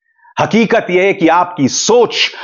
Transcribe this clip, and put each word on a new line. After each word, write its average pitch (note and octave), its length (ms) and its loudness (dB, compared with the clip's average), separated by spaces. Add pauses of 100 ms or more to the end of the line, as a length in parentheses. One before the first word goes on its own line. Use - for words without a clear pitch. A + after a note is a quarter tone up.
(400)
हकीकत G#3+ 500 0
यह F3+ 120 2
है F#3+ 120 2
कि D#3+ 140 0
आपकी D#3+ 400 0
सोच - 640 0 (120)